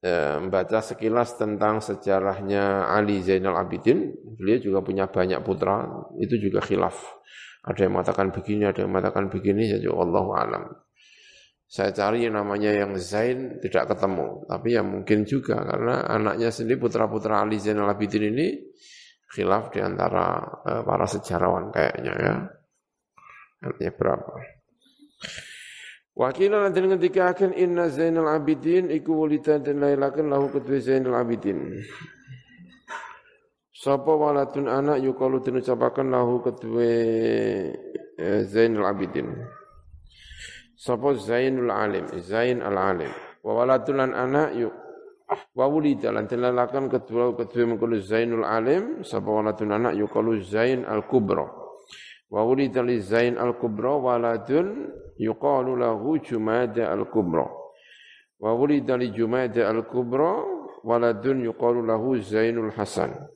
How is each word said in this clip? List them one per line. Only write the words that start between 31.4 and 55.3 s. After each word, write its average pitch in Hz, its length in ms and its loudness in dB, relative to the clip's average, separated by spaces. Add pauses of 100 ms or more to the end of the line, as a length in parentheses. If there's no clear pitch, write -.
Sapa 139 400 2
waladun 143 560 0
anak 139 320 2
yuqalu 131 400 0
den 127 160 0
ucapaken 123 480 0
lahu 123 320 2
kedue, 117 540 0 (1200)
eh, 101 320 0
Zainal 107 480 4
Abidin. 87 320 -4 (1500)
Sapa 131 380 0
Zainul 120 540 0
Alim, 98 340 0 (160)
Zain 117 420 0
Al 98 140 0
Alim. 92 340 0 (300)
Wa 107 100 -4 (120)
waladun 131 360 2
lan 131 160 2
anak 135 400 0
yu-, 117 280 -4 (720)
Wa 127 100 2
wulida 143 480 2
lan 107 160 -2
dilalakan 123 560 0
kedua, 120 480 0
kedua 120 320 0
mengkono 117 320 0
Zainul 113 480 0
Alim, 135 560 0
sapa 104 240 -4
waladun 107 480 0
anak 107 240 2
yuqalu 110 480 0
Zain 117 400 0
Al-Kubra. 107 640 0 (800)
Wa 101 160 -2
wulida 123 400 2
li 120 160 0
Zain 117 360 2
Al-Kubra 120 600 0
waladun 123 960 0 (240)
yuqalu 127 640 0